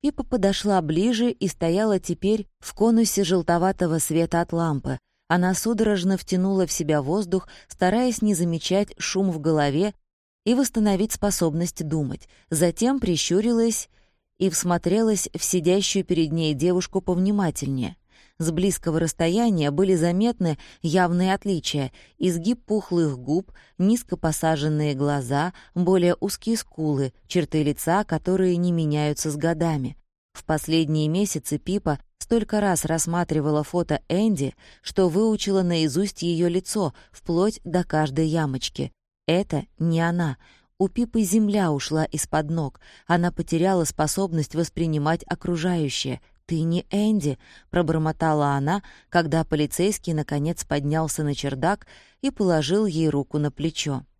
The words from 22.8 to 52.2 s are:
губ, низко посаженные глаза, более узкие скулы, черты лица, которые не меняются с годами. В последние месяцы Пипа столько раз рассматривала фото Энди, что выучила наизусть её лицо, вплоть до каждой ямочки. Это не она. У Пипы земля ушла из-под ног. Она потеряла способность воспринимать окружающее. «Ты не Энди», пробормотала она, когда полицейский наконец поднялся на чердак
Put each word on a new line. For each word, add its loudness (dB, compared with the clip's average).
губ, -4
низко 2
посаженные 0
глаза, 0
более 4
узкие -4
скулы, -4
черты 0
лица, 0
которые 0
не 0
меняются 0
с -6
годами. -2
В -20
последние 0
месяцы -2
Пипа -2
столько 0
раз 0
рассматривала 0
фото -2
Энди, 0
что 2
выучила 2
наизусть 0
её 0
лицо, -2
вплоть -2
до 0
каждой 0
ямочки. -4
Это 0
не 0
она. 0
У 0
Пипы -2
земля 2
ушла 0
из-под -2
ног. -4
Она 2
потеряла 0
способность -2
воспринимать -2
окружающее. -4
«Ты -2
не 0
Энди», 0
пробормотала 0
она, 0
когда 0
полицейский -2
наконец -4
поднялся -2
на -2
чердак -2